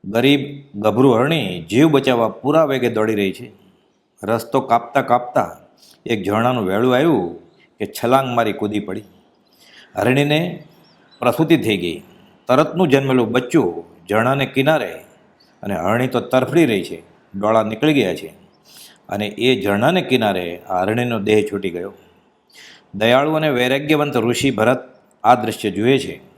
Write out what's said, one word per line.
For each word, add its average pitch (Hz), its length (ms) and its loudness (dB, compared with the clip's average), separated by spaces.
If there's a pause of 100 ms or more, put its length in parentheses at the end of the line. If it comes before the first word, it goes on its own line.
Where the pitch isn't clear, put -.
ગરીબ 120 600 0 (100)
ગભરું 110 440 2
હરણી 117 440 -2
જીવ 113 260 2
બચાવવા 131 400 2
પૂરા 147 360 0
વેગે 127 260 -2
દોડી 107 240 -2
રહી 98 180 -2
છે. 117 200 -16 (720)
રસ્તો 113 360 0
કાપતા 127 420 0
કાપતા 120 540 -2 (500)
એક 110 180 -4
ઝરણાનું 113 400 0
વેળું 117 320 0
આવ્યું 120 420 0 (400)
કે 104 80 -6
છલાંગ 131 500 0
મારી 113 160 0
કૂદી 104 280 -4
પડી. 98 220 -10 (920)
હરણીને 143 680 0 (540)
પ્રસૂતિ 123 380 2
થઈ 110 200 0
ગઈ. 85 260 -6 (460)
તરતનું 160 400 2
જન્મેલું 131 420 2
બચ્ચું 120 540 0 (260)
ઝરણાને 127 360 2
કિનારે 135 580 -2 (580)
અને 98 120 -6
હરણી 104 320 0
તો 123 140 -2
તરફડી 131 460 2
રહી 101 180 0
છે, 85 180 -14 (320)
ડોળા 110 280 2
નીકળી 110 320 0
ગયા 98 200 2
છે - 120 -12 (840)
અને 104 180 -4
એ 120 360 0
ઝરણાને 120 400 0
કિનારે 92 560 -2
આ 90 220 -4
હરણીનો 113 400 -2
દેહ 104 320 2
છૂટી 98 180 -6
ગયો. 87 220 -10 (1040)
દયાળુ 123 380 2
અને 156 180 0
વૈરાગ્યવંત 139 680 0
ઋષિ 120 340 0
ભરત 110 440 0 (300)
આ 117 100 6
દ્રશ્ય 110 360 -4
જુએ 117 280 2
છે 85 220 -8 (180)